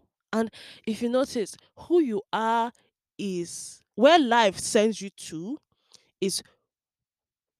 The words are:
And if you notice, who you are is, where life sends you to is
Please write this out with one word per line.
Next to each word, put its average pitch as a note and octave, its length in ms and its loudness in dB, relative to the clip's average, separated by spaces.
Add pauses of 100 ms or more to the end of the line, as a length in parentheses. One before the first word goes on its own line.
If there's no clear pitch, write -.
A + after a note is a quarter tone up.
(320)
And A3+ 180 -2 (360)
if A3 160 -4
you A#3+ 60 0
notice, B3 480 -2 (200)
who F4 240 2
you A3+ 220 0 (100)
are A3+ 400 0 (460)
is, F3+ 640 -8 (120)
where D4 240 8
life A#3 400 2
sends G#3+ 420 0
you G3 100 -12
to F#3 480 -10 (640)
is F#3+ 220 -2 (1160)